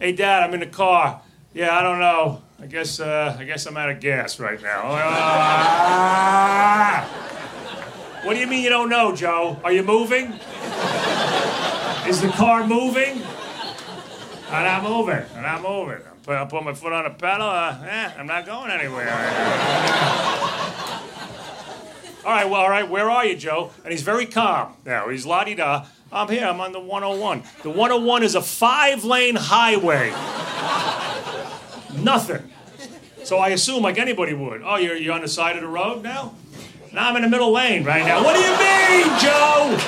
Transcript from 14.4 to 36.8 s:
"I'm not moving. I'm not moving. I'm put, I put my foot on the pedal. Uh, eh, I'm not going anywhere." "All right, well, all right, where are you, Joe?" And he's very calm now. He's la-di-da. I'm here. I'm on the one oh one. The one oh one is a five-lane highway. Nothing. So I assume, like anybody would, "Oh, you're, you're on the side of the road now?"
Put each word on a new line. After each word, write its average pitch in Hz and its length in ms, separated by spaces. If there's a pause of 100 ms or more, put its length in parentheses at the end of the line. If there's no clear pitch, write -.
"I'm 160 140
not 190 180
moving. 208 400 (140)
I'm 117 60
not 160 200
moving. 180 480
I'm 90 120
put, 143 140
I 139 100
put 156 180
my 147 100
foot 160 180
on 165 120
the 147 60
pedal. 196 380
Uh, 170 280 (100)
eh, 208 320
I'm 143 80
not 170 200
going 233 240
anywhere." 131 420 (3000)
"All 220 100
right, 202 140
well, 196 140
all 190 80
right, 196 180
where 208 220
are 240 140
you, 185 120
Joe?" 160 340 (140)
And 165 80
he's 156 100
very 226 240
calm 196 480 (100)
now. 117 240
He's 131 180
la-di-da. 160 580 (260)
I'm 208 180
here. 226 180
I'm 180 140
on 185 120
the 185 80
one 196 240
oh 196 120
one. 185 280 (180)
The 156 80
one 220 220
oh 240 80
one 233 220
is 214 120
a 180 60
five-lane 247 960
highway. 175 760 (1800)
Nothing. 208 560 (760)
So 190 140
I 190 120
assume, 233 320
like 185 160
anybody 202 340
would, 131 320
"Oh, 202 120
you're, 175 200
you're 160 160
on 165 80
the 156 80
side 170 280
of 165 60
the 165 60
road 202 340
now?" 254 300 (600)